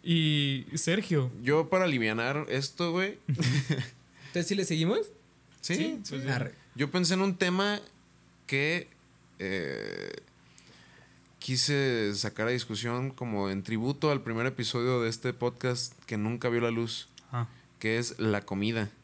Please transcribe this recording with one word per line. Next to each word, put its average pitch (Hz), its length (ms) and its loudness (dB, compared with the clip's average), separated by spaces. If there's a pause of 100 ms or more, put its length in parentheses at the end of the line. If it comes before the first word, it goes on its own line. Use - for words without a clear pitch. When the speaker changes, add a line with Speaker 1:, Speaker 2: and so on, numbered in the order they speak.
Speaker 1:
Y 151 680 2
Sergio. 160 560 2 (120)
Speaker 2:
Yo 151 280 4
para 185 140 4
alivianar 123 640 0
esto, 165 440 -2
güey. 190 260 -2 (100)
Speaker 1:
Ujú. 151 140 0 (840)
Speaker 3:
¿Entonces 170 180 -2
sí 202 80 2
le 196 100 2
seguimos? 170 460 0 (500)
Speaker 2:
Sí, 170 140 -2
Speaker 1:
Sí, - 100 0
Speaker 2:
sí, 269 160 -2 (100)
Speaker 1:
pues 135 120 -6
Speaker 2:
sí. 131 60 -4
Speaker 1:
ya. 127 80 2
Speaker 3:
Arre. - 180 -2 (220)
Speaker 2:
Yo 143 140 0
pensé 180 240 2
en 190 80 4
un 196 140 2
tema 190 440 2 (680)
que, 147 400 0 (520)
eh, 53 760 -4 (1300)
quise 127 760 2
sacar 110 340 -2
a - 20 2
discusión 120 600 -2
como 104 400 -2
en 98 120 -2
tributo 127 480 0
al 131 120 0
primer 117 240 -2
episodio 123 540 0
de 113 80 0
este 113 240 -4
podcast 120 600 -2 (140)
que 113 100 -4
nunca 117 320 -2
vio 117 120 2
la 117 100 2
luz, 113 380 -4 (240)
Speaker 1:
Ah. 120 160 -2 (300)
Speaker 2:
que 110 200 2
es 120 200 -4
la 101 240 2
comida. 104 480 0 (140)